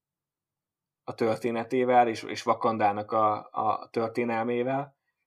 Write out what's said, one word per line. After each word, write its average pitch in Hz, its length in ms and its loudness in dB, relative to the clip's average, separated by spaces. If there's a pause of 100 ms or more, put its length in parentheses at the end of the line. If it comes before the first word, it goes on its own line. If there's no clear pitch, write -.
(1040)
a 127 100 -8
történetével, 120 920 2
és, 107 140 -4
és - 240 -8
Wakandának 110 640 0
a, 107 380 2
a - 400 -2
történelmével. 120 1080 -2 (280)